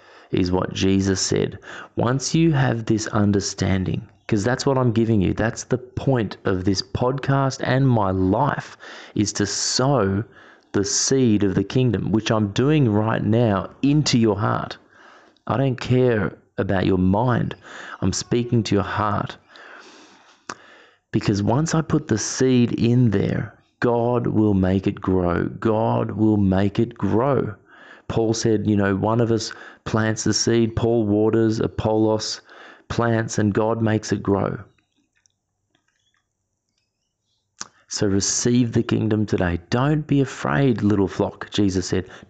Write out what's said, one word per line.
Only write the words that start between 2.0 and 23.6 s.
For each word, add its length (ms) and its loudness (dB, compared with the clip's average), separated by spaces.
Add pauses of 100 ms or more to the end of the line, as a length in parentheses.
you 180 4
have 320 0
this 240 -2
understanding, 1000 -2 (180)
'cause 180 0
that's 220 -2
what 120 2
I'm 140 2
giving 280 2
you, 140 2
that's 300 -4
the 140 -2
point 640 -4
of 200 -2
this 180 0
podcast 800 -2
and 260 2
my 220 2
life, 640 0 (380)
is 200 0
to 120 -2
sow 800 0 (480)
the 120 0
seed 580 2
of 120 0
the 100 0
kingdom, 480 0
which 180 0
I'm 180 0
doing 440 2
right 320 0
now, 460 2 (120)
into 360 2
your 220 2
heart. 360 -4 (720)
I 100 -2
don't 240 0
care 560 0 (220)
about 280 0
your 120 2
mind. 560 2 (480)
I'm 100 0
speaking 520 -2
to 100 -2
your 100 2
heart. 520 -4 (1800)
Because 300 0
once 320 0
I 60 2
put 280 -2
the 100 0
seed 540 2
in 380 2
there, 440 -2 (260)